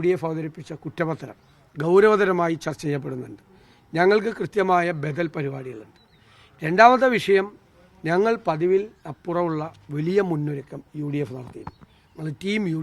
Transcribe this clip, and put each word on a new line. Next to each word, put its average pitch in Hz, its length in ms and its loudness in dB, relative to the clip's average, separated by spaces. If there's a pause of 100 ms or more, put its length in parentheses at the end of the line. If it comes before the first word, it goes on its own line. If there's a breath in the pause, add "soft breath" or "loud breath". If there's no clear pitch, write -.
ഡി 175 100 4
എഫ് 165 140 -4
അവതരിപ്പിച്ച 160 440 -8 (120)
കുറ്റപത്രം 156 520 -6 (460 soft breath)
ഗൗരവതരമായി 185 720 4 (100)
ചർച്ച 151 220 -8
ചെയ്യപ്പെടുന്നുണ്ട്. 127 560 -6 (540 soft breath)
ഞങ്ങൾക്ക് 202 420 4
കൃത്യമായ 185 480 0 (160)
ബദൽ 151 320 -4
പരിപാടികളുണ്ട്. 135 680 -10 (600 soft breath)
രണ്ടാമത്തെ 226 540 6
വിഷയം, 196 300 2 (640)
ഞങ്ങൾ 196 240 2 (140)
പതിവിൽ 175 360 2 (300)
അപ്പുറമുള്ള 170 500 -4 (340)
വലിയ 175 240 0 (100)
മുന്നൊരുക്കം 147 500 -6 (200)
യു 147 120 -6
ഡി 147 120 -2
എഫ് 131 140 -10
നടത്തിയിരുന്നു. - 400 -16 (360 soft breath)
നമ്മൾ 156 180 -10 (100)
ടീം 208 200 -2 (100)
യു 160 100 -4